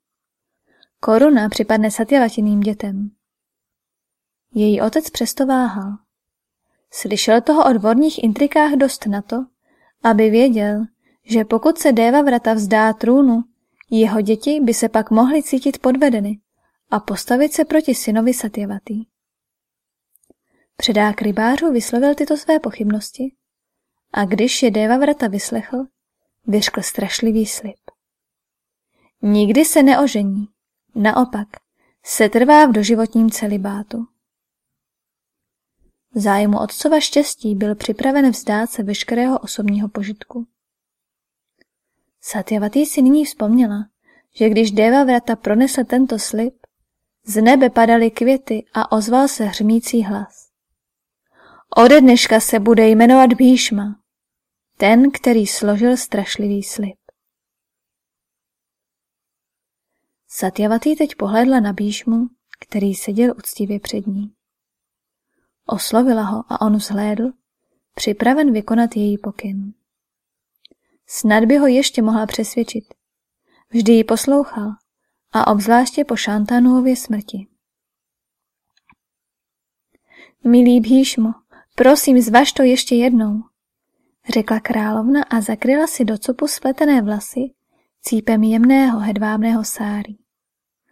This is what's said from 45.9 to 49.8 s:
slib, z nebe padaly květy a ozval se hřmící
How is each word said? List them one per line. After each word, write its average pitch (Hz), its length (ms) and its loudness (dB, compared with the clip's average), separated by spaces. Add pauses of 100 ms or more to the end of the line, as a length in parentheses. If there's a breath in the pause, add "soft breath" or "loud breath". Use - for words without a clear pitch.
slib, 226 340 -6 (720)
z 208 160 -2
nebe 254 280 6
padaly 233 420 2
květy 240 640 -2
a - 180 -4
ozval 233 360 2
se 269 160 -6
hřmící 220 600 -2